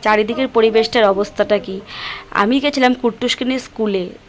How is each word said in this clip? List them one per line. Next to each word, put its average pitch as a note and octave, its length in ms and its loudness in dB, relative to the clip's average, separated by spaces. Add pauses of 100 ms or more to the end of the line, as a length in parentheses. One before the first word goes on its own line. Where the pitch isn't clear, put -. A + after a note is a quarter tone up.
চারিদিকের G#3+ 420 0
পরিবেশটার A3 640 2
অবস্থাটা G3+ 520 0
কি? F#3+ 100 -8 (640)
আমি A3+ 220 2
গেছিলাম C4+ 380 2
কুট্টুসকে A#3+ 480 -2
নিয়ে C4 180 -2
স্কুলে G3+ 360 -2 (260)